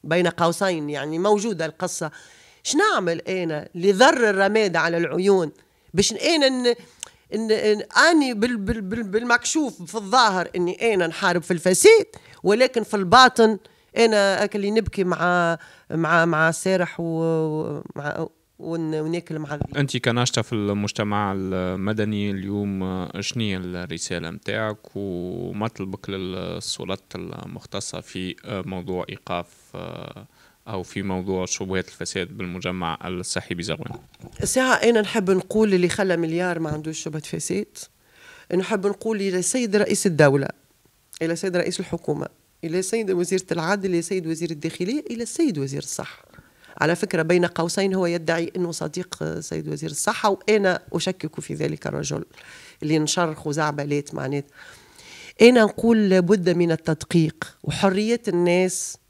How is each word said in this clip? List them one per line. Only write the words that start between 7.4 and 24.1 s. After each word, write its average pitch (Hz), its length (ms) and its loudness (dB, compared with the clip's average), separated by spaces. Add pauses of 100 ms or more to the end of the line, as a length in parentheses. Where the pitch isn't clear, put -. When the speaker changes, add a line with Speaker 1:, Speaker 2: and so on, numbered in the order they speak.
Speaker 1:
ن-، - 40 -8 (280)
أني 277 240 4
بال-، 233 220 0
بال-، 220 240 -4
بال-، 214 220 -6
بالمكشوف 240 800 0
في 165 120 -14
الظاهر 202 600 2
إني 180 380 0
أنا 175 120 2
نحارب 175 360 0
في - 80 -14
الفساد، 185 560 6 (360)
ولكن 240 400 4
في - 120 -4
الباطن 220 640 8 (380)
أنا 208 480 4
أكلي 202 260 -2
نبكي 202 340 0
مع، 170 540 2 (320)
مع، 165 340 2
مع 160 260 4
سارح 180 500 -2
و-، 160 800 -2 (160)
مع، 147 300 -6 (320)
ون-، 165 360 -6
وناكل 160 440 -6
مع 147 160 -8
الذئب. 147 220 -6
Speaker 2:
أنت 139 200 0
كناشطة 120 460 0
في - 100 -6
المجتمع 104 840 -2
المدني 98 920 -4
اليوم، 98 520 -4
آه، 92 380 -6
شنية 101 440 -4
الرسالة 85 680 -8